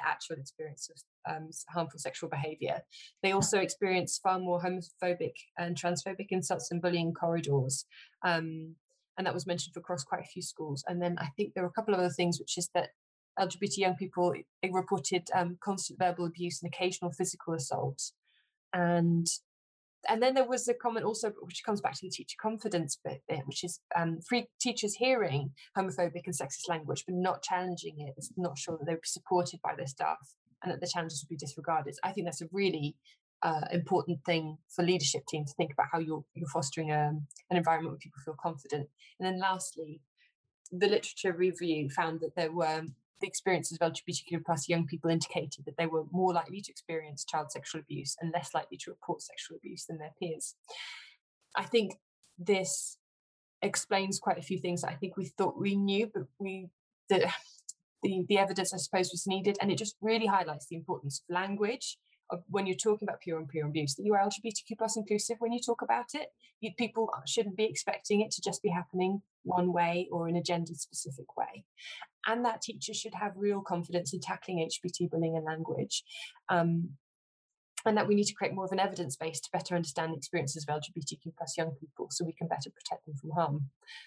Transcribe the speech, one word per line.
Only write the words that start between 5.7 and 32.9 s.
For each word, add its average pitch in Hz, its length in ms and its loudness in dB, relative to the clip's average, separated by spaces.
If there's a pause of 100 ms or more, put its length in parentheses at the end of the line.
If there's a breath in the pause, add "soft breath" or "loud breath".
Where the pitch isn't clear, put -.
transphobic 185 540 -2
insults 185 420 0
and 175 100 0
bullying 170 320 4
corridors. 143 720 2 (400 loud breath)
Um, 160 500 0 (420)
and 190 100 0
that - 60 2
was 175 120 -4
mentioned 175 280 -2
for 170 80 -8
across 180 240 -4
quite - 160 -4
a - 100 -16
few 180 100 -10
schools. 151 460 -6
And 175 140 -2
then 175 180 0
I 165 160 -4
think 208 180 -2
there 185 100 -2
were 175 60 0
a 175 40 -8
couple 220 200 2
of 185 60 4
other 180 100 4
things, 175 300 2
which - 180 -4
is 175 160 -2
that - 180 0 (460)
L 185 120 2
G 175 100 -8
B 202 80 0
T 196 140 -2
young 185 140 4
people, 175 380 2 (300)
they 190 80 0
reported, 180 640 0
um, 175 260 2
constant - 380 -4
verbal 175 260 2
abuse 170 380 -4
and 170 100 -4
occasional 180 380 0
physical - 420 -2
assault. 147 480 -2 (720)
And, 170 540 6 (840)
and 226 140 4
then 262 100 6
there 262 140 6
was 247 200 0
a 240 60 4
comment 226 320 0
also, 214 260 0 (120)
which - 200 -10
comes 208 160 2
back - 140 0
to - 80 -8
the 185 80 -8
teacher - 320 -8
confidence 202 640 0
bit, 139 240 -6
bit, 147 160 -2
which 135 180 -4
is, - 160 -6 (160)
um, 165 220 2 (100)
free 240 200 2 (120)
teachers 214 360 0
hearing 190 560 2 (260 loud breath)
homophobic 175 480 0
and 175 100 -2
sexist - 320 -6
language, 151 380 -2
but 180 80 -2
not 180 300 2
challenging 175 560 -2
it, 139 160 -8 (200)
not 170 220 -2
sure 165 220 -4
that 143 60 -6
they 170 80 0
would 165 80 -2
be - 60 -8
supported 175 560 0
by 156 140 -2
their - 80 -4
staff 135 320 -2 (460)
and 175 80 -2
that 151 100 -4
the 175 100 -2
challenges 165 320 -2
would - 60 -16
be 165 80 -6
disregarded. 147 560 -2 (100)
I 190 100 -2
think 196 120 -2
that's 170 160 -4
a 165 100 -8
really, 165 440 2 (480 soft breath)